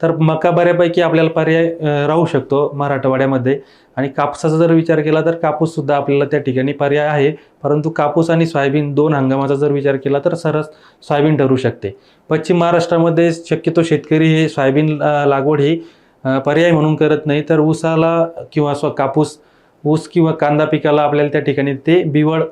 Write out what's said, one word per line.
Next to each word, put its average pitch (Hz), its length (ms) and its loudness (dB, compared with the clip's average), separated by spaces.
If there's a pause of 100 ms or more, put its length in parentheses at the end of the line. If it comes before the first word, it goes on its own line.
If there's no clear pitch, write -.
तर 165 140 0
मका 160 340 2
बऱ्यापैकी 175 500 2
आपल्याला 160 300 2
पर्याय, 160 360 0
अ, 151 400 -2
राहू 160 200 2
शकतो 143 480 -2
मराठवाड्यामध्ये. 135 880 -2 (360)
आणि 139 120 -4
कापसाचा 147 480 -2
जर 170 160 4
विचार 160 280 2
केला 156 200 0
तर 160 100 0
कापूससुद्धा 156 680 -2
आपल्याला 139 280 0
त्या 143 160 -2
ठिकाणी 131 320 -2
पर्याय 143 340 0
आहे, 147 260 0 (300)
परंतु 147 280 0
कापूस 160 400 0
आणि 165 160 2
सोयाबीन 143 480 -2
दोन 147 200 2
हंगामाचा 135 400 0
जर 143 180 0
विचार 139 240 0
केला 139 220 -2
तर 143 160 -2
सरस 151 320 -4 (360)
सोयाबीन 151 340 0
ठरू 135 200 2
शकते. 117 400 -4 (340)
पश्चिम 160 280 0
महाराष्ट्रामध्ये 170 760 2
शक्यतो 165 500 -2
शेतकरी 160 460 0
हे 156 200 2
सोयाबीन, 147 540 0
अ, 147 240 0
लागवड 143 340 0
ही, 160 200 0 (440)
अ, 131 140 0
पर्याय 151 320 2
म्हणून 156 260 2
करत 151 300 2
नाही, 147 220 -2
तर 160 120 2
ऊसाला 165 640 0 (260)
किंवा 147 220 0
स्व-, 143 160 -4
कापूस, 143 480 -2 (480)
ऊस 156 220 -2
किंवा 165 240 2
कांदा 151 320 0
पिकाला 151 380 0
आपल्याला 147 300 0
त्या 151 80 0
ठिकाणी 139 340 -2
ते 165 300 2
बिवळ 156 480 0